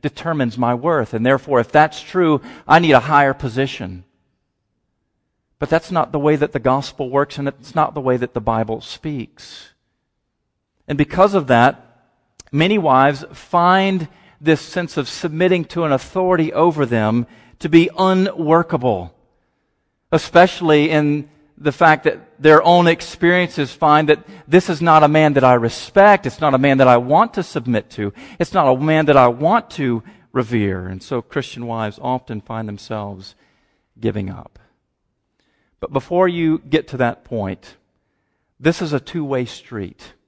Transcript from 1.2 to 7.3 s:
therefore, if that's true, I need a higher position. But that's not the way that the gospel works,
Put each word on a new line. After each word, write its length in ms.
therefore, 360
if 120
that's 300
true, 400
I 120
need 120
a 80
higher 320
position. 720
But 120
that's 200
not 220
the 60
way 180
that 160
the 60
gospel 500
works, 300